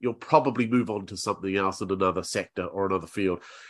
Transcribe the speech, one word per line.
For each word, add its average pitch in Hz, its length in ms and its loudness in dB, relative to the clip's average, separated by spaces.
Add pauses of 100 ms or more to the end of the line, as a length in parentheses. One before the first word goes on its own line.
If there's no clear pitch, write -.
you'll 120 120 -2
probably 123 540 2
move 113 240 2
on 101 160 -4
to 98 100 -10
something 98 400 -2
else 95 240 0
in 98 100 -4
another 92 320 2
sector 92 440 -4
or 98 180 -2
another 95 220 0
field. 92 340 0 (300)